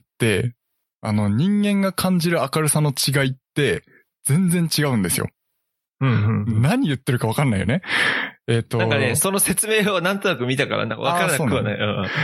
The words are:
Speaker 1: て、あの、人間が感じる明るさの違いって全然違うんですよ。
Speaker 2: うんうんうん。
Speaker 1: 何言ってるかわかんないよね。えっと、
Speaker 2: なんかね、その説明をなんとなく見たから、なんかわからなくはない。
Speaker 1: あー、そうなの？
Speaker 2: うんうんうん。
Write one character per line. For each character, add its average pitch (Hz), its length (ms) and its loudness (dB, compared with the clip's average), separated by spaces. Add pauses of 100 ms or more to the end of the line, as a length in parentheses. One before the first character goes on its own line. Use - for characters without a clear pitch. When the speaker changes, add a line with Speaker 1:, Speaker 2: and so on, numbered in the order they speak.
(180)
Speaker 1:
て、 120 360 0 (460)
あ 110 120 -4
の、 104 160 2
人 190 340 0
間 202 180 0
が 196 120 0
感 185 260 0
じ 170 120 0
る 165 100 2
明 139 220 0
る 151 60 0
さ 151 120 2
の 143 100 2
違 135 380 0
い 131 40 -2
っ - 20 -6 (200)
て 123 300 0 (400)
全 175 240 2
然 170 280 2
違 147 80 0
う 131 120 0
ん 101 60 2
で 85 80 0
す 80 100 -2
よ。 - 80 -4 (720)
Speaker 2:
う 135 60 2
ん - 20 4
う 123 40 4
ん 107 320 2 (120)
う - 20 2
ん。 117 40 4
Speaker 1:
何 226 240 2
言 139 100 0
っ - 20 -8
て - 140 -4
る 120 60 0
か - 80 0
わ 110 80 0
か 143 100 2
ん 131 60 2
な 98 80 0
い - 20 0
よ - 60 -2
ね。 139 160 0 (680)
え 117 100 2
っ 113 40 -2
と、 - 160 -4
Speaker 2:
な 110 80 0
ん 113 40 0
か 143 80 2
ね、 127 160 0
そ 190 160 0
の 196 80 -2
説 202 300 -2
明 214 260 2
を 175 60 0
な 185 140 0
ん 196 60 -6
と 202 80 -2
な 170 80 0
く 120 100 -4
見 131 100 0
た 139 100 0
か 107 100 -2
ら、 107 100 -2
な 113 100 -6
ん - 20 -12
か 113 60 -6
わ 139 80 0
か - 140 0
ら 143 120 0
な - 0 -
く 135 160 0
は 113 80 0
な 104 80 -2
い。 101 40 -2
Speaker 1:
あ - 20 -6
ー、 - 20 -8
そ 104 60 -2
う - 20 -2
な 104 60 -2
の？ - 0 -
Speaker 2:
う 104 40 -2
ん - 20 -4
う - 20 -4
ん 95 40 -2
う - 20 -6
ん。 - 20 -6 (160)